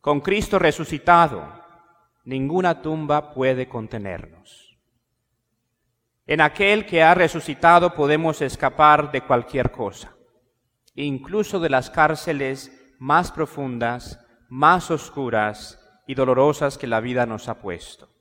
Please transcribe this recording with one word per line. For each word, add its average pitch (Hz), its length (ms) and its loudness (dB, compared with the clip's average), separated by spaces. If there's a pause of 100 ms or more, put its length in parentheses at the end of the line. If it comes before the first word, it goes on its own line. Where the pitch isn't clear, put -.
Con 147 200 0
Cristo 202 380 -2
resucitado, 147 920 2 (720)
ninguna 147 560 -2
tumba 151 540 -4
puede 127 340 0
contenernos. 95 1080 -12 (1500)
En 156 140 0
aquel 202 460 2
que 165 160 2
ha 160 100 8
resucitado 170 800 2
podemos 151 480 0
escapar 147 720 2
de 135 80 -2
cualquier 123 500 -2
cosa, - 460 -12 (760)
incluso 156 680 -4
de 165 80 -2
las 131 220 0
cárceles 147 1080 -2
más 151 320 0
profundas, 123 880 -6 (300)
más 160 420 2
oscuras 113 880 -4 (280)
y 131 80 -10
dolorosas 135 640 2
que 139 80 -10
la 113 140 0
vida 123 260 -2
nos 110 220 -10
ha 110 120 -10
puesto. - 480 -14 (120)